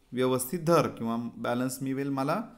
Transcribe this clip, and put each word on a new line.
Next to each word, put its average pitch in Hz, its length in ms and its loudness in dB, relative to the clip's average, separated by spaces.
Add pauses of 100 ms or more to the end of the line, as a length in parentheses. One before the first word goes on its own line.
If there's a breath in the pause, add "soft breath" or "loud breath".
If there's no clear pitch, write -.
(120)
व्यवस्थित 127 480 0
धर 156 280 6
किंवा 113 280 -4
balance 120 680 -2
me 135 80 -2
well, 139 140 -2
मला 139 340 0 (160 loud breath)